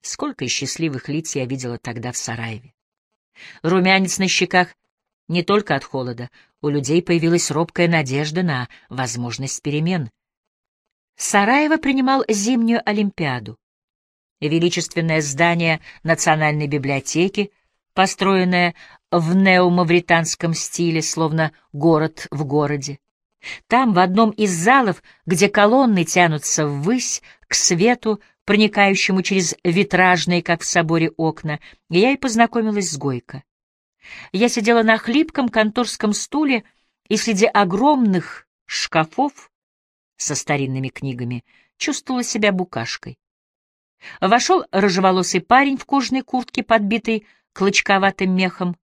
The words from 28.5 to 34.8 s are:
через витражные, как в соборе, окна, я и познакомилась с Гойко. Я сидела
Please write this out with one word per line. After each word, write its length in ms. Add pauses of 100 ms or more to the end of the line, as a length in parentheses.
через 320 (100)
витражные, 800
как 200
в 40
соборе, 500
окна, 440 (280)
я 240
и 40
познакомилась 760
с 80
Гойко. 440 (920)
Я 160
сидела 340